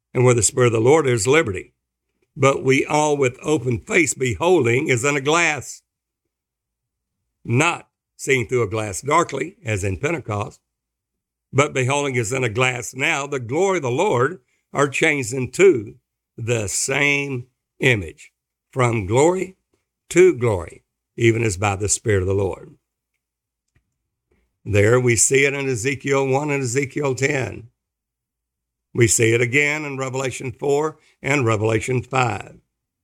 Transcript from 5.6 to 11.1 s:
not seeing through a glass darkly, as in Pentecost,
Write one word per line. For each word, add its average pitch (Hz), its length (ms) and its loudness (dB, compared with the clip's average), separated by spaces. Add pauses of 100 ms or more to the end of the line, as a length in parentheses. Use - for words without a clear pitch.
not 135 420 0 (300)
seeing 127 300 0
through 123 160 0
a 101 60 -4
glass 107 320 -6
darkly, 147 640 -2
as 104 180 -4
in 95 140 -2
Pentecost, 127 640 -6 (920)